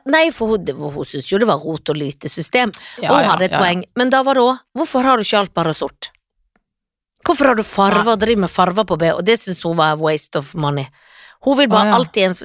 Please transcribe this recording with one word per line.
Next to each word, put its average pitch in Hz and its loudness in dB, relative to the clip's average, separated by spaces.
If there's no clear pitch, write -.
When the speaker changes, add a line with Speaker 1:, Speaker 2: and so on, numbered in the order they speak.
Speaker 1:
nei, 320 2
for 226 -4
hun, 214 -2
det, 139 -6
hun 147 -8
synes - -8
jo 190 0
det 226 2
var 156 2
rot 156 -8
og 151 0
lite 147 -8
system, 233 -2
Speaker 2:
Ja, 196 0
Speaker 1:
og 269 4
hun - 4
Speaker 2:
ja, 202 2
Speaker 1:
hadde 180 0
et 185 0
Speaker 2:
ja, - 0
ja. - 2
Speaker 1:
poeng. 180 0
Men 247 2
da 262 2
var 269 2
det 262 2
også, 254 2
hvorfor 269 -2
har 262 4
du 214 0
ikke 214 0
alt 196 -4
bare 165 -2
sort? - -10
Hvorfor 285 2
har 240 2
du 214 -2
farver, 202 2
Speaker 2:
Nei. - -
Speaker 1:
driver 220 2
med 180 -2
farver 185 0
på 170 -2
B? 165 2
Og - -6
det 226 4
synes 180 -8
hun 170 -4
var 156 2
waste 156 -2
of 143 -10
money. 143 -4
Hun 269 2
vil 240 4
bare 208 4
Speaker 2:
Ah, 214 2
ja. 214 4
Speaker 1:
alltid 233 0
en, 185 2